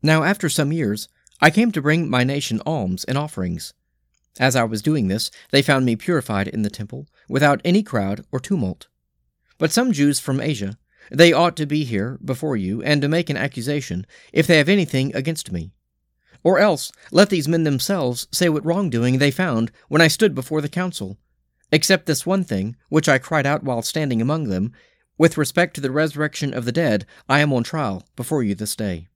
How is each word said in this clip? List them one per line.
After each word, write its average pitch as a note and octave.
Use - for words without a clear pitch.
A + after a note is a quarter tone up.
Now D#3
after F3
some D3
years, A2
I D#3
came G#3+
to D#3+
bring D3+
my B2
nation C3+
alms G#2+
and C3
offerings. F#2
As B2+
I B2
was A2
doing D3
this, G2+
they C#3
found C3+
me A#2
purified A2
in A2
the G#2
temple, B2+
without C#3
any F3+
crowd G#2+
or C3
tumult. G#2
But -
some B3+
Jews C#3+
from C3+
Asia, G#2+
they E3
ought E3+
to D#3
be D3+
here A#2
before C3+
you G2+
and D3
to C#3+
make E3
an C#3+
accusation, A#2+
if D3+
they E3
have C#3+
anything D3
against D3+
me. F2+
Or F3
else, F3+
let G3+
these D#3
men E3
themselves C#3
say -
what D3+
wrongdoing C3
they C#3+
found C3
when D3+
I E3
stood F#3
before D3
the D3
council, D3+
except D#3+
this D3+
one F#3+
thing, G2+
which D#3
I C3+
cried C#3+
out C#3+
while A#2+
standing C3
among D3+
them, G2+
with D#3+
respect E3+
to -
the C3+
resurrection D3
of B2
the A#2+
dead, A#2
I C#3
am D3
on A#2+
trial A2+
before C3
you G2+
this G#2
day. F2+